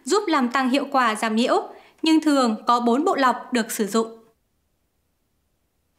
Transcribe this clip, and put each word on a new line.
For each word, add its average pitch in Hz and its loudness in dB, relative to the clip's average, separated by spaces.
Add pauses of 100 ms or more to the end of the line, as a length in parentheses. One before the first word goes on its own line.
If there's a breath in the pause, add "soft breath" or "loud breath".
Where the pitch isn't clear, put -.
giúp 392 0
làm 277 0
tăng 262 -2
hiệu 269 0
quả 240 0
giảm 220 -2
nhiễu, 254 0 (380 loud breath)
nhưng 320 4
thường 269 2 (120)
có 240 4
bốn 240 2
bộ 392 0
lọc 254 -2
được 220 -2
sử 208 -4
dụng. 226 -4 (1800)